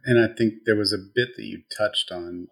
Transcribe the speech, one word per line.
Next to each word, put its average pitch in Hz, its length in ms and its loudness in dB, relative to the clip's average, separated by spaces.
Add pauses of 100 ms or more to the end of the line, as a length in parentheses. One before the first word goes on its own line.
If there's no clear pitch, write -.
and 120 120 6
I 113 160 4
think 110 200 2 (100)
there 110 120 4
was 104 180 0
a 95 100 -6 (100)
bit 123 220 -2
that 113 80 -12
you - 200 -14 (120)
touched - 340 -2
on, 87 420 -10